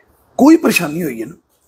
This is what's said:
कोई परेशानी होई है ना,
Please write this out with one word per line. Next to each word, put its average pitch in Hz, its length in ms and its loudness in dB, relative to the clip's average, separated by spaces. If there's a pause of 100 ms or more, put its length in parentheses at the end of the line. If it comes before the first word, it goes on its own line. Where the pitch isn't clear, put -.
(360)
कोई 311 200 6
परेशानी 175 440 -4
होई 131 180 -8
है 110 60 -10
ना, - 100 -16 (340)